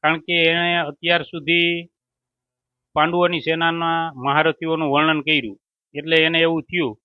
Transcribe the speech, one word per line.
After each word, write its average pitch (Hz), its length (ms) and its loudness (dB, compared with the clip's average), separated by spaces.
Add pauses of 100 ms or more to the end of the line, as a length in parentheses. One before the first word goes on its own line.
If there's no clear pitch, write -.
કારણ 156 220 0
કે 175 100 -2 (160)
એણે 170 200 2 (180)
અત્યાર 165 420 0
સુધી 170 400 2 (1200)
પાંડવોની 170 520 -2
સેનાના 165 520 -2 (260)
મહારથીઓનું 160 680 0
વર્ણન 156 320 2
કર્યું, 131 320 -2 (380)
એટલે 156 220 0 (100)
એને 165 180 0
એવું 165 240 0
થયું 156 240 -2 (120)